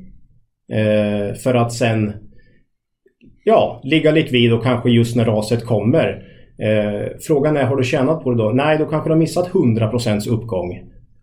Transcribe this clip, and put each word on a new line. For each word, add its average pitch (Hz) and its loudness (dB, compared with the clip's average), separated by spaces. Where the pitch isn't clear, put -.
eh, 104 0
för 127 -2
att 117 0
sen, 110 -2
ja, 202 2
ligga 151 2
likvid 120 2
och 113 0
kanske 123 0
just 117 2
när 117 2
raset 113 -2
kommer. 113 0
Eh, 104 -2
frågan 151 2
är, 139 2
har 127 0
du 135 0
tjänat 151 0
på 127 -2
det 120 0
då? 104 2
Nej, 147 2
då 151 0
kanske 156 -2
du 160 2
har 160 4
missat 165 0
hundra 113 2
procents 110 -2
uppgång. 92 -4